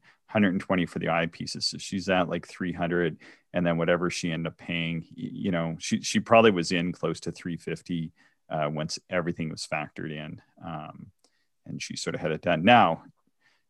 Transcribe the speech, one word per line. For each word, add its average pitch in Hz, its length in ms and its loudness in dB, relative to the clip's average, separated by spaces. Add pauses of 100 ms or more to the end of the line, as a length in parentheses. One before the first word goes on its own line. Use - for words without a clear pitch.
(260)
hundred 104 260 2
and 95 100 -2
twenty 90 240 0
for - 120 -10
the 85 80 -4
eyepieces. 82 580 -2
So - 140 -4
she's 92 300 -6
at, 90 200 2
like, 85 180 -4
three 90 260 -6
hundred, 85 460 0 (340)
and 90 140 0
then 85 120 2
whatever 85 320 2
she 85 220 -4
ended 82 200 -4
up - 60 -20
paying, 82 480 -4 (100)
y-, - 160 -8
you - 180 -4
know, 82 280 0
she, - 240 -2
she - 180 0
probably 113 300 8
was 90 220 2
in 90 200 2
close 80 280 -4
to 85 120 -6
three 87 260 -8
fifty, 82 540 -6 (380)
uh, 76 200 0
once 78 280 -4 (120)
everything 85 400 -2
was - 160 -10
factored 78 460 -6
in. 76 280 -10 (240)
Um, 80 460 -12 (560)
and - 160 -10
she - 140 -10
sort - 180 -6
of 127 60 -8
had 123 120 -2
it - 100 -4
done. 85 220 2
Now, 101 400 8 (640)